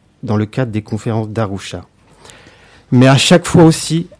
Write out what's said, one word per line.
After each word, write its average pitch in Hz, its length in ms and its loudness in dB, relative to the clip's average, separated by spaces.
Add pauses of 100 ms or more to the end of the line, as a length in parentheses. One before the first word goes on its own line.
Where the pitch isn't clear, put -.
(220)
dans 104 140 -4
le 107 100 -2
cadre 120 260 -6
des 104 100 -6
conférences 110 460 -6
d'Arusha. 101 560 -8 (1080)
Mais 127 160 4
à 135 120 4
chaque 175 280 2
fois 170 180 4
aussi, 160 420 0 (140)